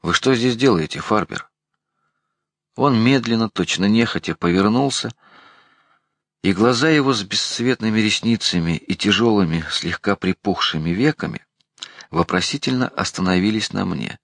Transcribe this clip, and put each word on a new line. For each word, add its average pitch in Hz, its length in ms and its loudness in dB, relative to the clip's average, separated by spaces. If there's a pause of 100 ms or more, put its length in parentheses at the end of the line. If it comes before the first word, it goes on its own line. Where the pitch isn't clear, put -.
«Вы 87 120 -2
что 131 220 2
здесь 120 220 0
делаете, 107 420 2
Фарбер?» - 500 -4 (1300)
Он 123 260 4
медленно, 117 480 2
точно 90 360 -2
нехотя, 110 500 0
повернулся, 107 760 0 (1300)
и 98 120 2
глаза 120 360 2
его 139 240 2
с 104 80 -2
бесцветными 110 800 -2
ресницами 98 800 0
и - 180 -4
тяжелыми, 101 760 2
слегка 92 460 -4
припухшими 85 760 -2
веками - 540 -2 (640)
вопросительно 143 760 -2
остановились 95 840 -2
на 98 100 -4
мне. - 400 -8